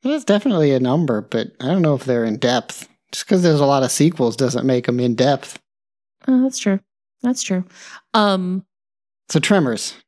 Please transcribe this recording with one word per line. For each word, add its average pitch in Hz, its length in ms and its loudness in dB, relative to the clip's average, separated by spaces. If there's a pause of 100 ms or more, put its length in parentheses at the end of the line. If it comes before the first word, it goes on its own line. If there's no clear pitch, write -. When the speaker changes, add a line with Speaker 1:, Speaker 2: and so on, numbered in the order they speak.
Speaker 1:
That's 277 240 -4
definitely 202 460 2
a 131 80 2
number, 127 420 0
but - 300 -6 (100)
I 127 60 -4
don't 180 160 0
know 151 120 2
if 120 100 -8
they're 120 200 0
in 110 120 -4
depth. - 500 -2 (240)
Just - 160 -10
'cause 185 160 2
there's 156 160 4
a 143 60 4
lot 139 180 2
of 120 80 -2
sequels 143 440 2
doesn't 123 300 -2
make 123 240 0
'em 123 100 -2
in 123 160 0
depth. 131 440 -2 (680)
Speaker 2:
Oh, 254 160 4
that's 262 160 -2
true. 196 200 0 (440)
That's 247 180 -2
true. 185 220 -4 (500)
Um, 190 520 0 (640)
Speaker 1:
So 156 100 0
Tremors. 147 540 0 (140)